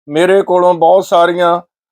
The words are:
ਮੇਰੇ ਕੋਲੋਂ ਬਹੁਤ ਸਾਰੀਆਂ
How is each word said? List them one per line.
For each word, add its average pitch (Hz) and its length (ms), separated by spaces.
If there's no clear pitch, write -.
ਮੇਰੇ 185 340
ਕੋਲੋਂ 180 320
ਬਹੁਤ 175 300
ਸਾਰੀਆਂ 175 560